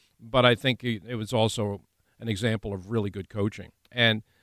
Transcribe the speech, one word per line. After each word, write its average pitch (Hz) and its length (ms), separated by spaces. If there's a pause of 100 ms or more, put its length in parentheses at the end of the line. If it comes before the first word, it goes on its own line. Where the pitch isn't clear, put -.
(200)
But 120 260
I 120 100
think 127 260
he, 113 260
it 123 80
was 107 180
also 107 480 (380)
an 113 100
example 110 440
of 92 160
really 110 220
good 95 180
coaching. 107 420 (200)
And, 113 320 (200)